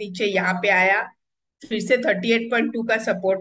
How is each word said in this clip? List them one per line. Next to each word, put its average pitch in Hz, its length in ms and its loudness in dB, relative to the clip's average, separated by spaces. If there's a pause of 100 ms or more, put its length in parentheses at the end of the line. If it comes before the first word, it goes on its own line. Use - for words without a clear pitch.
नीचे 202 260 -4
यहाँ 185 280 0
पे 185 140 -2
आया, 190 440 2 (560)
फिर 220 120 -4
से 254 160 2
थर्टी 226 360 0
एट 233 180 0
पॉइंट 226 220 0
टू 226 100 -4
का 226 140 -2
सपोर्ट 190 440 -2